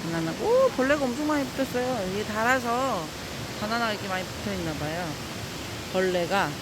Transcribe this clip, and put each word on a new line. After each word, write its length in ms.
바나나, 260
오, 340
벌레가 280
엄청 220
많이 200
붙었어요. 640
이게 120
달아서 800
바나나가 320
이렇게 160
많이 160
붙어있나 500
봐요. 340
벌레가. 580